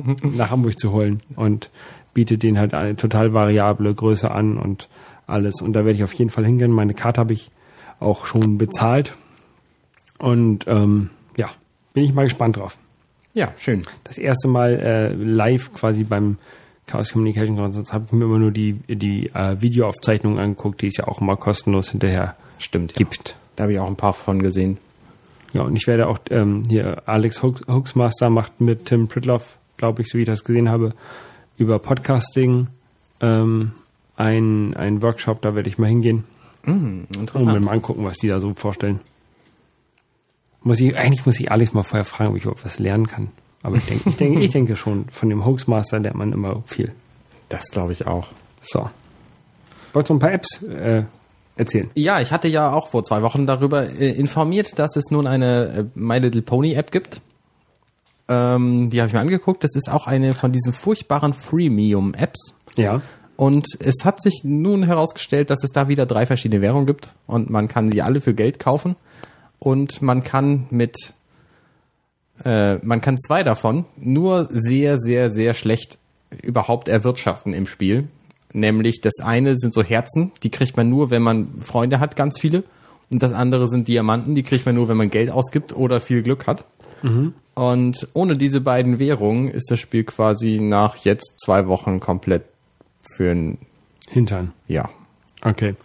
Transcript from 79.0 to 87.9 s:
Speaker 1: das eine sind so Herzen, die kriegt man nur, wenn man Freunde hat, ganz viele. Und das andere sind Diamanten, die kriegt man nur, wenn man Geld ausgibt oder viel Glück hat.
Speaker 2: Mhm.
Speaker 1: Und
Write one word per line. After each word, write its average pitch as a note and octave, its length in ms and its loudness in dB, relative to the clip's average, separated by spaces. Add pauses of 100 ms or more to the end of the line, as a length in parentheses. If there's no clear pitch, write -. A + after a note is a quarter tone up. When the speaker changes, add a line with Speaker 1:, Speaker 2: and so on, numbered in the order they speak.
Speaker 1:
das - 220 0
eine B2+ 340 2
sind B2 160 -2
so A2 100 2
Herzen, A#2+ 480 0 (120)
die A3 60 0
kriegt - 260 -2
man A#2 140 2
nur, C3+ 200 2
wenn A#2+ 120 2
man A2+ 400 0
Freunde B2 400 0
hat, D3 160 -2
ganz C#3+ 220 -2
viele. E3 240 0 (480)
Und B2+ 120 2
das B2+ 80 2
andere B2+ 360 2
sind A#2 200 0
Diamanten, A#2 480 0
die C3+ 80 0
kriegt C3 220 0
man B2 100 2
nur, A#2+ 140 2
wenn A2 80 2
man G#2+ 120 2
Geld A2+ 220 0
ausgibt C3 420 -4
oder B2 280 0
viel A#2+ 220 -2
Glück C3 220 -2
hat. - 200 -4 (380)
Speaker 2:
Mhm. C3 300 0 (220)
Speaker 1:
Und B2 580 0